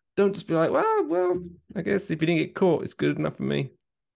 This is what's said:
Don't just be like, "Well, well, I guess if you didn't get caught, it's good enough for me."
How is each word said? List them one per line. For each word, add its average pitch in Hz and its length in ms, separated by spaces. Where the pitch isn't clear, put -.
Don't 196 160
just - 140
be 165 80
like, 160 160
"Well, 415 340
well, 349 400
I 175 60
guess 196 280
if 160 120
you 160 40
didn't 160 200
get - 80
caught, 170 280
it's - 120
good 147 240
enough 151 180
for 139 60
me." 139 300